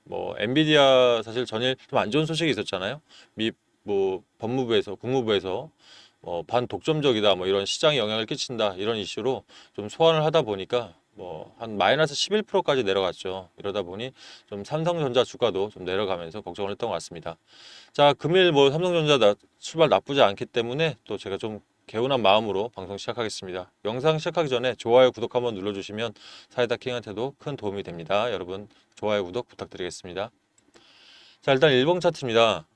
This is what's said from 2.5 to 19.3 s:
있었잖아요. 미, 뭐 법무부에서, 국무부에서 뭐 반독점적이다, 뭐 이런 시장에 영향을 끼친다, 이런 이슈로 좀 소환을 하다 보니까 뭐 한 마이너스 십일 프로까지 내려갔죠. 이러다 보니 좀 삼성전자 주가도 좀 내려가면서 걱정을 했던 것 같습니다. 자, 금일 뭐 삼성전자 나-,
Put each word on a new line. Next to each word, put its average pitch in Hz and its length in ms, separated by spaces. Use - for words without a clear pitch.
있었잖아요. 101 500
미, 113 180
뭐 95 400
법무부에서, 113 560
국무부에서 113 720
뭐 87 240
반독점적이다, 117 920
뭐 92 120
이런 98 180
시장에 151 320
영향을 110 280
끼친다, 110 520
이런 110 200
이슈로 110 460
좀 104 140
소환을 160 380
하다 160 160
보니까 104 540
뭐 90 440
한 113 180
마이너스 143 360
십일 208 300
프로까지 147 400
내려갔죠. 95 720
이러다 101 260
보니 104 280
좀 101 160
삼성전자 151 580
주가도 104 460
좀 92 160
내려가면서 92 560
걱정을 98 300
했던 110 180
것 98 60
같습니다. 82 420
자, 143 200
금일 180 380
뭐 139 180
삼성전자 160 480
나-, 104 180